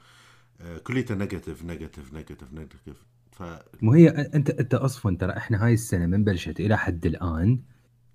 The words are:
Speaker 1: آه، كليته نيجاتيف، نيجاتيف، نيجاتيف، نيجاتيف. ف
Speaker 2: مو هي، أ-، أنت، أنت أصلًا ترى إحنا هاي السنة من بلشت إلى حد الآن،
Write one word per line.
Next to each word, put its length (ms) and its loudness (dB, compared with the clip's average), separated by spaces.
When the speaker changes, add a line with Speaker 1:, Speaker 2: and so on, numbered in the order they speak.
Speaker 1:
آه، 160 -16
كليته 380 -4
نيجاتيف، 480 -8
نيجاتيف، 500 -14
نيجاتيف، 400 -16
نيجاتيف. 520 -20
ف 120 -16
Speaker 2:
مو 100 4
هي، 180 10
أ-، 260 -4
أنت، 140 2
أنت 240 -2
أصلًا 440 -2
ترى 200 -4
إحنا 280 -2
هاي 80 6
السنة 320 0
من 180 2
بلشت 360 -2
إلى 180 2
حد 280 -4
الآن، 540 0